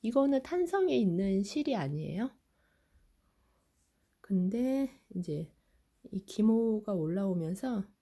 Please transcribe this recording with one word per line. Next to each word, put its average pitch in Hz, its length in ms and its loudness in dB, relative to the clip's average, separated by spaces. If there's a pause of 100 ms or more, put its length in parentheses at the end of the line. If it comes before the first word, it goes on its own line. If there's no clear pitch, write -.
이거는 269 400 2
탄성이 359 580 2
있는 190 440 2
실이 285 320 -2
아니에요. 151 560 -4 (1900)
근데 240 720 0 (240)
이제 160 340 -4 (640)
이 190 140 -8
기모가 220 720 2
올라오면서 185 920 -2 (180)